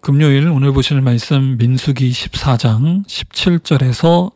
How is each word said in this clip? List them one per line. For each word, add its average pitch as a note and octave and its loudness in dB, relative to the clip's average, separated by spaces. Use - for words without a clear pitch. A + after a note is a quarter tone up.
금요일 C#3+ 2
오늘 C#3 2
보실 C3+ 0
말씀 C3 0
민수기 B2+ 0
십사 - -4
장 C#3 0
십칠 - -4
절에서 D#3+ 0